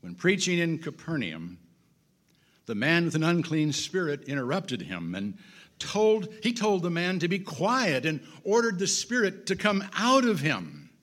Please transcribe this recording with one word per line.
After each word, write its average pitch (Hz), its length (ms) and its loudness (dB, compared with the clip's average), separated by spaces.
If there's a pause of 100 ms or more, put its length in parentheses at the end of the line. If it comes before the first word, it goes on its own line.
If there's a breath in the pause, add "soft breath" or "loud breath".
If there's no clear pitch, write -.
When 87 140 -14
preaching 180 440 2
in 165 200 0
Capernaum, 90 800 -6 (1080 soft breath)
the 117 80 -6
man 160 300 2
with 151 100 0
an 156 100 0
unclean 156 480 2
spirit 156 560 -4
interrupted 135 540 -4
him 87 320 -6
and 101 220 -6 (420 loud breath)
told, 214 500 2 (140)
he 247 100 0
told 208 300 0
the 175 80 0
man 175 280 0
to 170 100 0
be 196 100 0
quiet 175 680 0
and 156 140 -2 (240 loud breath)
ordered 220 340 2
the 190 80 0
spirit 202 600 0
to 185 100 0
come 196 280 2 (120)
out 254 280 4
of 208 160 2
him. 87 500 -2 (120)